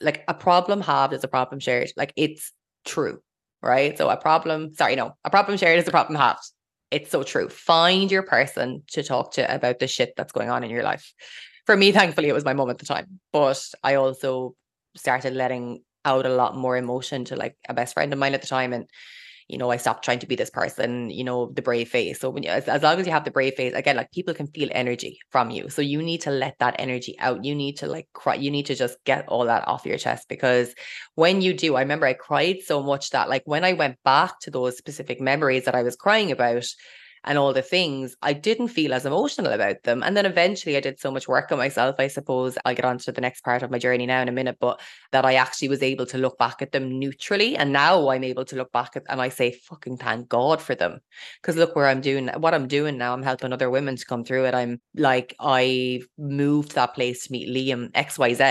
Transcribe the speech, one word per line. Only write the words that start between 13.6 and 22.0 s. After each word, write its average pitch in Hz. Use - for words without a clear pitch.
I 135
also 131
started 131
letting 123
out 131
a 127
lot 123
more 127
emotion 127
to, 135
like, 123
a 127
best 123
friend 147
of 139
mine 139
at 135
the -
time. 127
And, 117
you -
know, 123
I 123
stopped -
trying 123
to -
be 131
this 113
person, 120
you 98
know, 123
the -
brave 120
face. 104